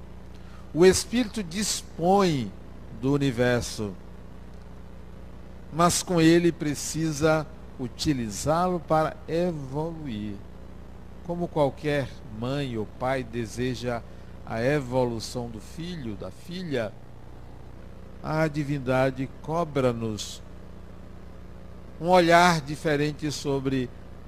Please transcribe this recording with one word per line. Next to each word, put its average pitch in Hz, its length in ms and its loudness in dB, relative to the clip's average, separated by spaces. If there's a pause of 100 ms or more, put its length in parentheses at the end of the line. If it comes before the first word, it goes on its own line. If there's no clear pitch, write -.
(720)
O 160 140 10
Espírito 214 560 4
dispõe 170 1080 2 (480)
do 131 120 2
universo, 123 840 2 (1800)
mas 170 300 4
com 175 180 2
ele 170 300 8
precisa 156 960 0 (320)
utilizá-lo 143 1000 0
para 156 360 2 (120)
evoluir. 151 1080 -2 (920)
Como 175 200 -4
qualquer 147 600 0 (300)
mãe 127 380 -2
ou 104 100 -2 (120)
pai 131 240 0
deseja 117 800 -4 (440)
a 113 160 -2
evolução 123 840 0
do 113 120 -10
filho, 151 560 -8
da 92 140 -8
filha, 143 640 -4 (1300)
a 156 260 2
divindade 135 800 0 (140)
cobra-nos 127 1000 -2 (1600)
um 160 80 -2
olhar 175 520 10
diferente 147 680 0
sobre 135 600 0 (380)